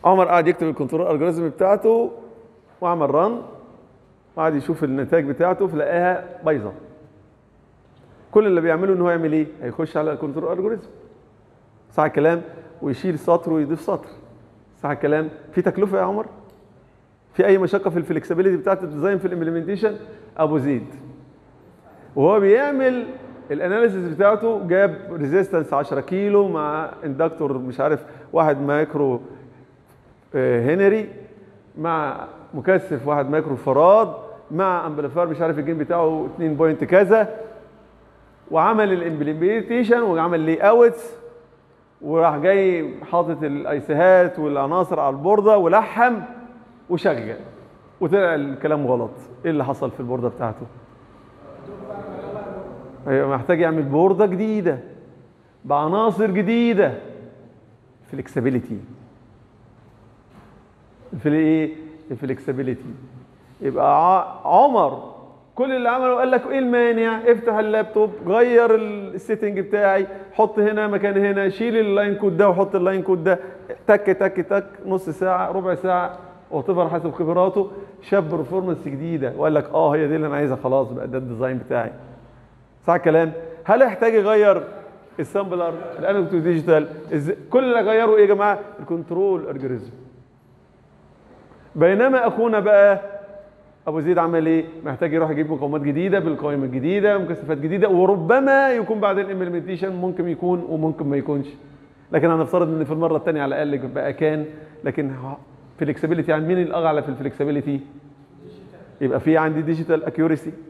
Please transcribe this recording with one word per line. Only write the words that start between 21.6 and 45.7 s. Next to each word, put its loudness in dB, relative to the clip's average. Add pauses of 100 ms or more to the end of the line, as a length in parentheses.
وهو 4
بيعمل 2 (440)
الاناليسيس 0
بتاعته، 0
جاب 2 (160)
ريزيستنس 0
عشرة -2
كيلو 2
مع -4 (140)
اندكتور -2
مش -8
عارف 0 (280)
واحد 2
مايكرو، 0 (1120)
آه، 2
هنري، 2 (680)
مع -4 (280)
مكثف 0
واحد 0
مايكرو -2
فراد، 4 (380)
مع -2
امبليفاير -4
مش -6
عارف 0
الجين -4
بتاعه 0
اتنين -2
بوينت 2
كذا، 4 (1120)
وعمل 4
الامبلمنتيشن 0
وعمل 0
لي 2
اوتس، 6 (880)
وراح 2
جاي 2 (160)
حاطط 0
الايسيهات 2
والعناصر 0
على 0
البورده 4
ولحم 2 (760)